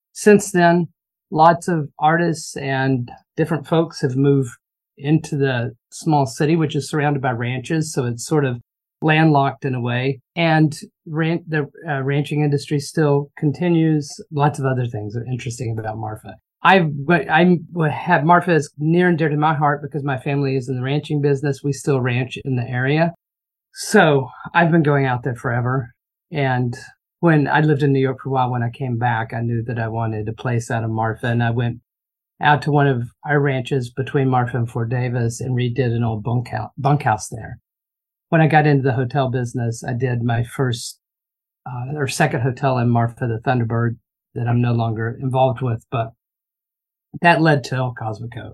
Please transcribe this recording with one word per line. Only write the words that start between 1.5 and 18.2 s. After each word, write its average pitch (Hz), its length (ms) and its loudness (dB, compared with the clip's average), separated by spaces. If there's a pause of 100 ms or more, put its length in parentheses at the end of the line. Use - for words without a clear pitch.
of 160 220 -2 (100)
artists 160 580 0
and 135 540 -2 (260)
different 156 300 -2
folks 165 360 0
have 131 120 0
moved 139 360 2 (460)
into 151 400 -2
the 123 360 -2 (180)
small 147 360 0
city, 151 280 0
which 156 220 0
is 139 120 -4
surrounded 147 340 -2
by 131 100 0
ranches. 127 600 -4
So 135 120 -2
it's 120 200 -6
sort 151 200 0
of 123 140 -2 (440)
landlocked 151 600 2
in 127 100 -4
a 123 60 -4
way. 123 400 -2 (160)
And 156 400 2 (300)
ran-, 165 420 -2
the, 151 220 -4 (180)
uh, 139 140 -4
ranching 147 400 0
industry 147 360 0
still 143 600 0
continues. 160 720 2 (220)
Lots 147 280 0
of 135 80 -2
other 123 200 0
things 107 300 -6
are 117 80 -8
interesting 120 540 -6
about 110 180 -6
Marfa. 110 380 -10 (280)
I, 185 180 8
but 151 500 0
I 175 260 6 (160)
w-, 160 180 0
have, 151 340 0